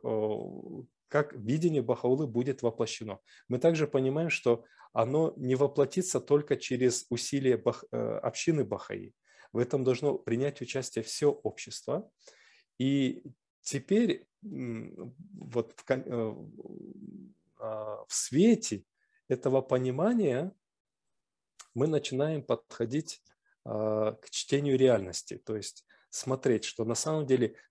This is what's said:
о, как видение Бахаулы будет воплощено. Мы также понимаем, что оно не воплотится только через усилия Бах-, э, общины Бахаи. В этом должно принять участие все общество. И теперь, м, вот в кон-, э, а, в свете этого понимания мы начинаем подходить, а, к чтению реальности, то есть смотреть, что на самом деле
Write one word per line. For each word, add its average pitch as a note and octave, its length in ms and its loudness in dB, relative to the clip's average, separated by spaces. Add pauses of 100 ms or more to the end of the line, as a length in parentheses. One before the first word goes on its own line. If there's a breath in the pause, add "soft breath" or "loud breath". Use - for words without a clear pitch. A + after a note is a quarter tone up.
о, G#2+ 800 -4 (240)
как D3 260 0
видение C#3+ 480 2
Бахаулы B2 440 2
будет B2 360 -2
воплощено. A2 560 -2 (300 soft breath)
Мы B2+ 100 0
также D#3 280 4
понимаем, C#3 440 0
что - 340 2 (280 soft breath)
оно C3 440 2
не B2+ 180 0
воплотится C#3 640 2
только D3 360 2
через B2 540 0
усилия B2+ 460 2
Бах-, - 340 -2
э, A#2+ 60 -4 (220)
общины C#3+ 460 0
Бахаи. G2+ 480 -8 (400 soft breath)
В A#2 60 0
этом C3 260 0
должно C3 340 2
принять C3 420 -2
участие A#2+ 440 -6
все - 260 2
общество. - 800 -6 (680 soft breath)
И C3+ 440 0 (400)
теперь, G3 640 0 (180)
м, B2 680 -10 (200)
вот A#2+ 420 -4
в - 80 -20
кон-, C3 220 0
э, A2+ 280 -4 (1200)
а, G#2+ 480 -8
в - 80 -14
свете D#3 720 2 (440)
этого C3 320 2
понимания C#3 920 0 (1200)
мы C3 120 0
начинаем D3 560 -2
подходить, - 800 -4 (440)
а, G#2+ 480 0
к - 160 -16
чтению C#3+ 480 0
реальности, A2 600 4
то - 180 -8
есть - 300 -10 (240 soft breath)
смотреть, C3 540 0
что - 220 -4
на A#2 100 0
самом D#3 320 0
деле B2 280 4 (160 loud breath)